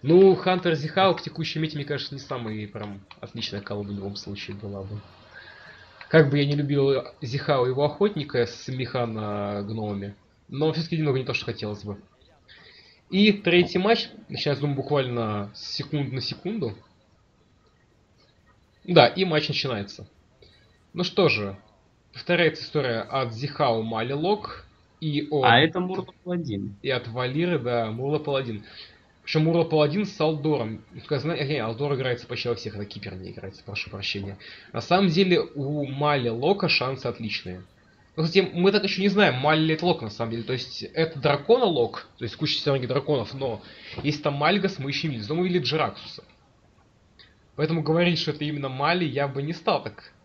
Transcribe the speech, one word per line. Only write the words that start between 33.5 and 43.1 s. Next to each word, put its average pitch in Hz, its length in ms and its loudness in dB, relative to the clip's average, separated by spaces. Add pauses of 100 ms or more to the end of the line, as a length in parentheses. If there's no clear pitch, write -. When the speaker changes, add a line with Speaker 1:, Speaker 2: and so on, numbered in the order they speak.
Speaker 1:
прошу - 260 -8
прощения. 101 480 -8 (340)
На 110 100 -4
самом 185 280 4
деле 175 320 4
у 143 440 -4
Мали 139 440 0
Лока 165 380 2
шансы 131 380 0
отличные. 92 600 -8 (480)
Ну, 160 80 0
кстати, 180 300 4
мы 185 180 6
так 208 120 2
ещё 190 180 -2
не 202 80 4
знаем, 180 260 4
Мали 151 260 4
ли 160 120 4
это 170 120 -2
Лок 175 160 2
на 107 80 -6
самом 113 220 -4
деле. 117 120 -6
То 127 100 -4
есть - 280 -8
это 160 380 -2
Дракона 180 460 4
Лок, 131 420 0 (100)
то 123 60 -8
есть 110 120 -8
куча 151 220 -2
стернги 135 280 0
драконов, 127 480 0